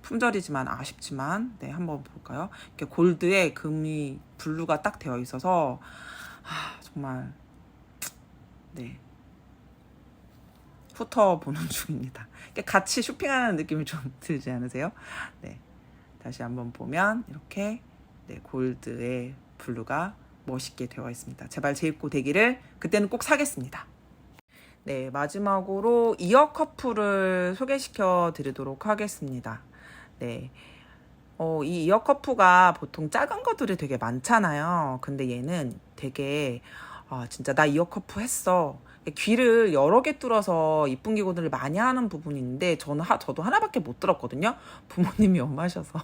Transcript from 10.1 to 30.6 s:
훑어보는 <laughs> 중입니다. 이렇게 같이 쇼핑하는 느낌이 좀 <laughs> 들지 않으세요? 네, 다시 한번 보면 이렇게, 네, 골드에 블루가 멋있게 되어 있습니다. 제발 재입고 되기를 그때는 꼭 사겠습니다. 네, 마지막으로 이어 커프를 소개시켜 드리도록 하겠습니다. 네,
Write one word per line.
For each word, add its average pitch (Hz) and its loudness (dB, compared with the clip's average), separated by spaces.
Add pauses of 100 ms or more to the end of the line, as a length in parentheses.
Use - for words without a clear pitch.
훑어보는 180 2
<laughs> 165 -6
중입니다. - -8 (180)
이렇게 - -10
같이 - 2
쇼핑하는 254 0
느낌이 156 -2
좀 160 -10 (100)
<laughs> - -18
들지 135 -6
않으세요? 127 -6 (500)
네, - -16 (640)
다시 127 -12
한번 120 -8
보면 190 -2
이렇게, 202 -8 (460)
네, 123 -14
골드에 123 -6 (220)
블루가 139 -6 (300)
멋있게 127 -8
되어 131 -10
있습니다. 131 -14
제발 143 -2
재입고 151 -4
되기를 147 2 (180)
그때는 208 2
꼭 240 -4
사겠습니다. 277 0 (960)
네, 131 -6
마지막으로 196 2
이어 247 8
커프를 196 0
소개시켜 190 0
드리도록 135 -8
하겠습니다. 147 -4 (580)
네, 123 -8 (880)